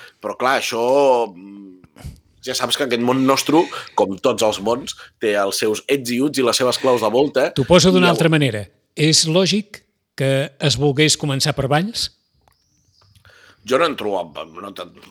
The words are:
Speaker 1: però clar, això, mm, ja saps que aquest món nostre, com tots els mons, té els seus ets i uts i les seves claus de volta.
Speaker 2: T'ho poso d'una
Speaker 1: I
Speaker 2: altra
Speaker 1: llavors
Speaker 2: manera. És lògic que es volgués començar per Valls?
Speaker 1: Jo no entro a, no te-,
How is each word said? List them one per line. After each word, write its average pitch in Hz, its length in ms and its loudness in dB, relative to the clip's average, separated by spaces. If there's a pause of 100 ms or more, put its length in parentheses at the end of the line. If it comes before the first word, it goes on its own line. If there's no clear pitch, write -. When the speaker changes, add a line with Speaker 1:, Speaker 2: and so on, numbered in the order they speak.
(200)
Speaker 1:
però 101 160 -8
clar, 127 240 0
això, 117 220 -4 (500)
mm, 95 720 -20 (400)
ja 127 120 -6
saps 131 200 -4
que 143 80 -2
aquest 120 200 -2
món 131 200 2
nostre, 135 360 2 (340)
com 98 240 0
tots 117 240 0
els 107 180 2
mons, 117 360 -4 (240)
té 107 160 0
els 98 240 -2
seus 107 260 -2
ets 131 260 -2
i 120 80 -2
uts 139 200 -2
i 127 40 2
les 113 160 2
seves 127 200 0
claus 123 200 2
de 110 120 0
volta. 139 400 2
Speaker 2:
T'ho 135 120 0
poso 180 280 6
d'una 180 160 4
Speaker 1:
I 175 40 4
Speaker 2:
altra 165 160 2
Speaker 1:
llavors 160 80 4
Speaker 2:
manera. 113 280 -2 (320)
És 151 280 2
lògic 180 560 -2 (380)
que 135 100 -2 (320)
es 135 160 0
volgués 147 400 2
començar 139 400 -4
per 131 160 -4
Valls? 185 380 -2 (1500)
Speaker 1:
Jo 123 140 2
no 165 80 2
entro 104 320 -4
a, 87 60 -4 (200)
no 90 300 -16
te-, 90 140 -14 (220)